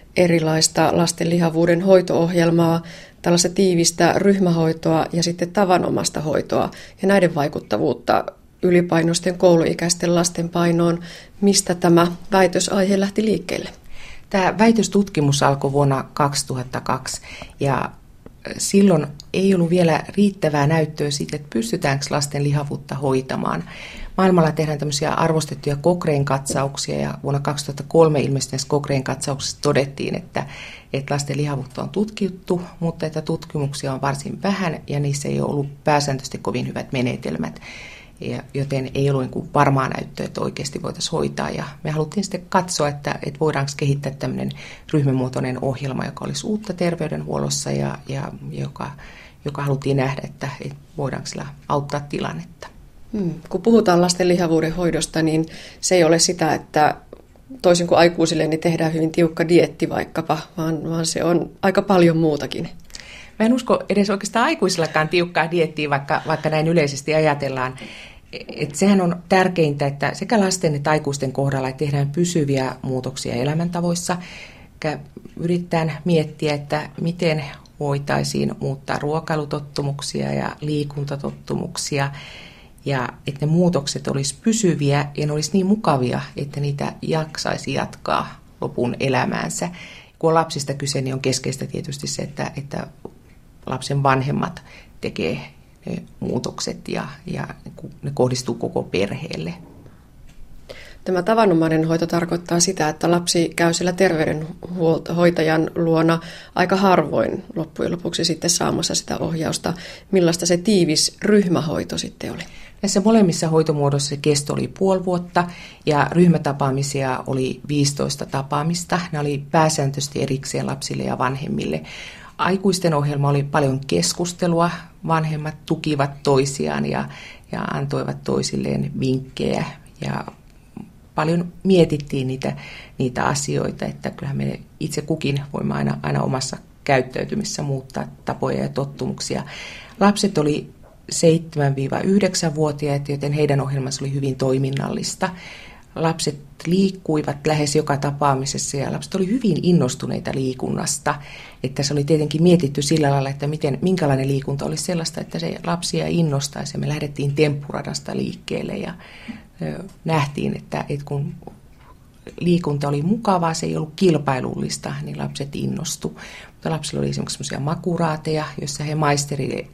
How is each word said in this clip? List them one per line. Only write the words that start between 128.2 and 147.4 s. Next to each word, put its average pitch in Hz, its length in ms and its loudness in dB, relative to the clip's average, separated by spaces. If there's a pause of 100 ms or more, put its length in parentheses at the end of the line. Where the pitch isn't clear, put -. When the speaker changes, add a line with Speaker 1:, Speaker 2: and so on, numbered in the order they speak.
Speaker 2:
toisilleen 135 760 -2
vinkkejä - 640 -2 (360)
ja - 220 -6 (920)
paljon 170 380 0 (100)
mietittiin 151 640 4
niitä, 135 280 -4 (420)
niitä 127 260 0
asioita, - 640 -2
että - 240 -8
kyllähän - 280 -6
me - 220 -4 (200)
itse 147 220 -4
kukin 143 400 -2 (120)
voimme 143 200 -2
aina, 143 300 0
aina 143 180 0
omassa - 360 -2 (260)
käyttäytymisessä - 800 -2
muuttaa 139 460 -6 (180)
tapoja 135 380 -2
ja 143 60 -2
tottumuksia. 139 760 -4 (560)
Lapset 196 380 4
oli 151 320 0 (400)
seitsemän 160 640 2
viiva 135 240 -2
yhdeksänvuotiaita, 151 1120 0
joten 143 220 -2
heidän 143 280 4
ohjelmansa 135 440 -2
oli 135 80 -4
hyvin 135 220 0
toiminnallista. 135 920 0 (640)
Lapset 160 440 -2 (260)
liikkuivat 160 800 0